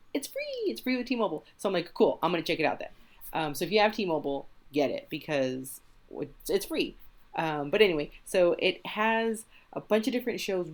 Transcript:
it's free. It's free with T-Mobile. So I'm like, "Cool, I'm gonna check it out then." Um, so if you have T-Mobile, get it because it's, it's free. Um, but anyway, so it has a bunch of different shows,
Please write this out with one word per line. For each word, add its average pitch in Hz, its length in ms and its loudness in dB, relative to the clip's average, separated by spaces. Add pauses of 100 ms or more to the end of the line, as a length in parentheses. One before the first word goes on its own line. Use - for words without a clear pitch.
(140)
it's 277 140 -6
free. 539 400 -8
It's 233 140 -4
free 254 160 -2
with 247 100 -4
T-Mobile. 202 360 -2 (140)
So 214 120 -2
I'm 190 40 0
like, 175 200 -2
"Cool, 160 300 4
I'm 165 80 4
gonna 170 100 2
check 160 180 -2
it 156 60 2
out 120 140 0
then." - 100 -10 (440)
Um, 156 200 -2
so 160 120 -4
if 160 60 -4
you 208 100 4
have 214 120 6
T-Mobile, 147 540 -2 (260)
get 143 160 2
it - 200 -6
because 131 720 -4 (380)
it's, - 300 -8
it's 190 160 0
free. 285 300 -2 (400)
Um, 151 340 -2
but 202 140 4
anyway, 165 260 4 (160)
so 175 320 4
it 180 300 0
has 226 580 0 (280)
a - 80 -8
bunch 220 260 0
of 262 60 0
different 247 260 -2
shows, 180 340 -2